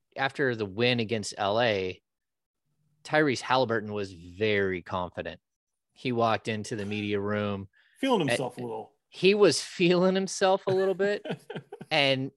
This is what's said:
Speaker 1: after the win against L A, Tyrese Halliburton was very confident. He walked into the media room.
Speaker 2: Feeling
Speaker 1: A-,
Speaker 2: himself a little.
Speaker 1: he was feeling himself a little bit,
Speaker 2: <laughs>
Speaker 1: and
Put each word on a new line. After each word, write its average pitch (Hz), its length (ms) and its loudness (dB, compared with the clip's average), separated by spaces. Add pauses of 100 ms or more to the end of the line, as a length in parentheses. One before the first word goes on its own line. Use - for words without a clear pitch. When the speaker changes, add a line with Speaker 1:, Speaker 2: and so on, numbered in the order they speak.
(160)
Speaker 1:
after 135 400 -2
the 110 100 -4
win 120 340 2
against 110 380 -4
L 104 240 2
A, 95 400 0 (1000)
Tyrese 151 380 2
Halliburton 113 520 0
was 98 200 -6
very 92 680 -2
confident. 87 580 -8 (540)
He - 180 -6
walked 117 360 0
into 110 280 -4
the 101 100 -6
media 104 340 -4
room. 101 500 -4 (280)
Speaker 2:
Feeling 254 220 0 (100)
Speaker 1:
A-, 120 100 0
Speaker 2:
himself - 180 -6
a - 40 -10
little. 113 340 -10 (140)
Speaker 1:
he 190 260 4
was 190 260 6
feeling 185 540 2
himself 190 520 0
a 196 40 2
little 190 240 2
bit, 202 340 -2
Speaker 2:
<laughs> - 640 -12
Speaker 1:
and 135 460 2